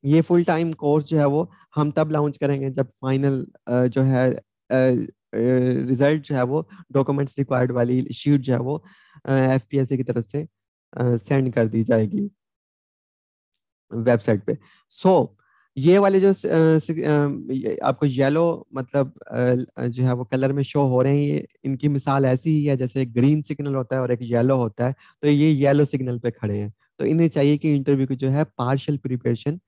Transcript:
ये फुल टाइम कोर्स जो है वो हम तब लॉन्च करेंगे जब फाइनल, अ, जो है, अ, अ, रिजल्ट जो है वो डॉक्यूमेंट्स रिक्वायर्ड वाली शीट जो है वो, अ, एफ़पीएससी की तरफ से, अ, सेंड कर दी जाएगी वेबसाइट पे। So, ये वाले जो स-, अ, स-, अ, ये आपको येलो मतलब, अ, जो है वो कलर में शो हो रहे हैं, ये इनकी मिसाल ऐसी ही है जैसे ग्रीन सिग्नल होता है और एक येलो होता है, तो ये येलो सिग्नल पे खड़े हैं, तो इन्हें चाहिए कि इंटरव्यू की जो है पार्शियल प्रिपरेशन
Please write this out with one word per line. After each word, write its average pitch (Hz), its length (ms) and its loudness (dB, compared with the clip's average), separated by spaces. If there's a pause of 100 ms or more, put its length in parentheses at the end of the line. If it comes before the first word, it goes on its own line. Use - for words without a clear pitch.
ये 151 160 4
फुल 175 220 2
टाइम 165 300 -2
कोर्स 147 320 0
जो 160 120 -2
है 147 80 4
वो 147 260 0 (240)
हम 151 160 0
तब 156 200 -2
लॉन्च 147 260 -2
करेंगे 139 320 -2
जब 131 180 -4
फाइनल, 135 600 -2 (200)
अ, 123 180 2
जो 127 160 0
है, 127 320 2
अ, - 80 -8 (300)
अ, 131 360 2 (800)
रिजल्ट 139 380 2
जो 147 120 -6
है 127 80 0
वो 143 260 -4 (220)
डॉक्यूमेंट्स 139 480 -2
रिक्वायर्ड 127 320 -2
वाली 123 420 0
शीट 143 280 0
जो 127 120 -2
है 123 60 0
वो, 135 240 -6 (420)
अ, 135 100 0
एफ़पीएससी 131 640 0
की 131 60 -2
तरफ 120 220 -4
से, 151 220 -8 (500)
अ, 123 200 0
सेंड 131 360 -2
कर 117 140 2
दी 113 160 -2
जाएगी 104 480 0 (1600)
वेबसाइट 113 500 0
पे। - 140 -4 (340)
So, 180 360 2 (500)
ये 165 200 4
वाले 196 220 4
जो 196 140 4
स-, - 120 -6
अ, 160 340 4
स-, 151 120 -8
अ, 147 360 0 (240)
ये 127 260 -4
आपको - 280 -2
येलो 143 720 0
मतलब, 135 440 -4
अ, 123 680 -2
जो 123 180 -4
है 127 100 2
वो 123 100 -6
कलर 131 300 -2
में 139 100 -2
शो 143 180 -2
हो 127 200 2
रहे 139 160 2
हैं, 143 60 0
ये 147 240 -4 (160)
इनकी 135 240 -2
मिसाल 139 380 0
ऐसी 131 240 0
ही 151 160 0
है 139 120 0
जैसे 127 280 -4
ग्रीन 127 360 2
सिग्नल 143 340 -6
होता 131 200 -4
है 131 60 -2
और 123 100 -2
एक 120 100 -2
येलो 120 340 0
होता 120 320 -2
है, 135 80 -4 (260)
तो 147 60 0
ये 147 240 4
येलो 143 340 2
सिग्नल 127 340 -4
पे 120 120 -4
खड़े 104 260 -6
हैं, 104 160 -6 (260)
तो - 60 -4
इन्हें 160 240 2
चाहिए 147 280 2
कि 151 180 0
इंटरव्यू 135 320 0
की 131 80 -4
जो 135 140 -4
है 143 140 0
पार्शियल 135 540 -4
प्रिपरेशन 123 720 -4